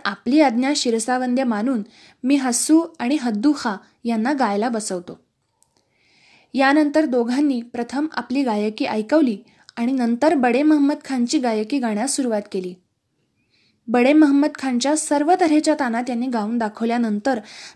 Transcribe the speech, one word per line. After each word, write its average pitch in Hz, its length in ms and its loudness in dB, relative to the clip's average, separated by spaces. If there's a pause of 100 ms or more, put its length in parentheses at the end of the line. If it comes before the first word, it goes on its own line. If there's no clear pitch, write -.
आपली 262 360 0
आज्ञा 262 340 2
शिरसावंद्य 254 680 -2
मानून 233 400 -2 (400)
मी 262 120 2
हस्सू 269 460 2 (180)
आणि 240 160 -2
हद्दू 240 420 0
खां 202 200 -4 (300)
यांना 233 260 0
गायला 220 360 0
बसवतो." 202 640 -8 (1200)
यानंतर 294 520 2
दोघांनी 247 560 0
प्रथम 240 500 -6
आपली 254 320 -2
गायकी 214 420 -2
ऐकवली 220 520 0 (400)
आणि 233 140 -2
नंतर 254 420 2
बडे 254 300 2
महम्मद 294 320 4 (100)
खानची 254 340 -2
गायकी 226 400 -2
गाण्यास 226 360 -2
सुरुवात 233 260 -2 (100)
केली. 185 220 -6 (1160)
बडे 247 260 4
महम्मद 294 420 4
खानच्या 269 420 -2
सर्व 294 440 0
तऱ्हेच्या 311 380 2
ताना 240 220 -2
त्यांनी 247 260 -4
गाऊन 233 300 -4
दाखवल्यानंतर 233 800 -2 (360)